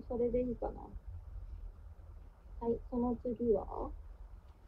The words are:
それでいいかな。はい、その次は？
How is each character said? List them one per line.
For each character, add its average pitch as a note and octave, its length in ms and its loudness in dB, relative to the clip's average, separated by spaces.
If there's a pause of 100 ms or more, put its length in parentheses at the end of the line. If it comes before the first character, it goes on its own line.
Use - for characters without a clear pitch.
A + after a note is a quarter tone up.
そ B3 80 0
れ A#3+ 140 6
で B3 100 6
い B3 120 2
い - 40 -2
か - 140 -2
な。 - 100 -8 (1900)
は A#3 60 8
い、 - 60 2 (120)
そ B3+ 60 -2
の A#3+ 260 6
次 A#3+ 300 6
は？ - 380 2 (760)